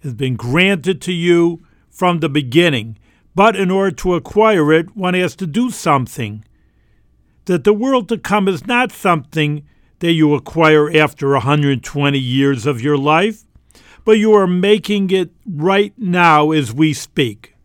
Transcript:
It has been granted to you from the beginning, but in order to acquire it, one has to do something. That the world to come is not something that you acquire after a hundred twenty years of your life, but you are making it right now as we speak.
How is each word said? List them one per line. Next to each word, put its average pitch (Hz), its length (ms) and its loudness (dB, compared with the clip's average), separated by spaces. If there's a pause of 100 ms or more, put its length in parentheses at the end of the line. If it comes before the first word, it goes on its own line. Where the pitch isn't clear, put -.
It - 40 -20
has 131 100 -8
been 131 220 -4
granted 170 640 -2
to 185 100 -6
you 170 500 0 (280)
from 175 300 -2
the 156 100 -2
beginning, 135 680 -2 (360)
but 202 200 2
in 190 160 -2
order 190 260 0
to 180 180 -2
acquire 185 580 2
it, 165 240 0
one 185 160 -4
has 180 240 -2
to 190 100 -8
do 226 240 -2
something. 120 760 -4 (1000)
That 180 180 -2
the 208 80 4
world 247 380 0
to 226 80 -4
come 196 280 -2
is 185 220 -4
not 247 240 -2
something 151 760 -4 (320)
that 170 140 0
you 156 200 4
acquire 151 640 2
after 143 380 0
a 135 60 0
hundred 139 420 0
twenty 143 380 -4
years 131 460 -2
of 135 140 -4
your 147 160 -2
life, 160 460 0 (600)
but 220 80 4
you 220 200 4
are 202 140 6
making 196 640 0
it 185 220 -2 (120)
right 196 520 -2
now 170 560 2
as 139 200 -2
we 151 200 2
speak. - 720 -6